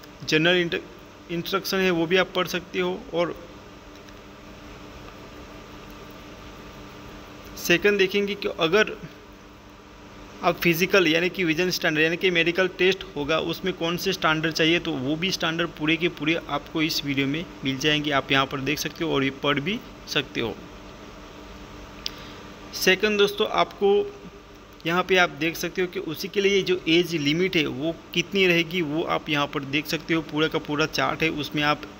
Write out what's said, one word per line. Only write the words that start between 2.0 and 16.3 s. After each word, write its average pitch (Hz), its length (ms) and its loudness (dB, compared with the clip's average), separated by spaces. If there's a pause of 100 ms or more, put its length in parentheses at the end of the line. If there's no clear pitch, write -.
भी 185 100 4
आप 185 180 2
पढ़ 180 120 2
सकते 180 320 -4
हो। 180 200 -2 (140)
और 165 220 0 (4000)
second 202 400 4
देखेंगे 196 380 2
कि 202 120 -6 (120)
अगर 170 380 4 (1500)
आप 175 160 2
physical 180 480 4
यानी 165 220 4
कि 185 140 -2
vision 170 260 2
standard 160 340 2
यानी 165 140 4
कि 190 140 2
medical 170 360 4 (100)
test 185 260 4 (120)
होगा 147 220 0 (120)
उसमें 175 240 -4
कौन 170 240 -2
से 185 160 -2
standard 160 400 2
चाहिए 165 260 4
तो 170 120 -2
वो 139 240 0
भी 175 160 -2
standard 165 380 -2
पूरे 156 280 2
के 170 120 0
पूरे 160 300 0 (100)